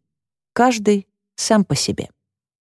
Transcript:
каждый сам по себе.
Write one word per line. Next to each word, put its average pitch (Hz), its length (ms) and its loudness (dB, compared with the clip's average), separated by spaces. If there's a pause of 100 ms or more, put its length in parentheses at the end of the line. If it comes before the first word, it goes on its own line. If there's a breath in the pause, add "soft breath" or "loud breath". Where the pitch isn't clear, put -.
(520)
каждый 214 560 0 (260)
сам 214 300 0
по - 100 -4
себе. - 360 -6 (560)